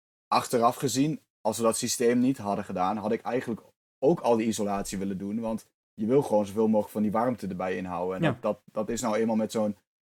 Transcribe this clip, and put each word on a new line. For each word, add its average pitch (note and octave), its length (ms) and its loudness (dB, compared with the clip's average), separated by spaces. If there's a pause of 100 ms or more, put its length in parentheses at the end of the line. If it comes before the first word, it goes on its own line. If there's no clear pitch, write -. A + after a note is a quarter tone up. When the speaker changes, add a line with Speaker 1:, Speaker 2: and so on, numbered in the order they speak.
(260)
Speaker 1:
Achteraf A#2+ 500 2
gezien, C3+ 440 0 (200)
als A2 160 -2
we A#2 60 -4
dat A2+ 140 4
systeem A#2+ 420 2
niet B2+ 200 2
hadden G2+ 260 -2
gedaan, F#2 320 -2
had G#2+ 160 -2
ik A2+ 100 -2
eigenlijk A#2+ 380 -4 (440)
ook E3 160 4
al A#2+ 160 4
die A2+ 100 2
isolatie G2+ 520 -2
willen G2 200 -4
doen. G2+ 220 -6
Want A2 260 -6 (280)
je A2 120 -4
wil C3+ 160 4
gewoon G#2 240 2
zoveel G#2+ 200 0
mogelijk G#2+ 260 2
van G#2+ 100 0
die G#2 100 2
warmte A#2 360 -2
erbij F#2 280 -4
inhouden. F#2 400 -4
En B2 60 -4
Speaker 2:
Ja. D#3 80 2
Speaker 1:
dat, A#2 100 -6
dat, G#2+ 200 -2 (120)
dat G#2+ 160 -4
is A#2 120 -4
nou A2 160 0
eenmaal A2+ 200 2
met A2 160 -2
zo'n, G#2+ 240 0 (260)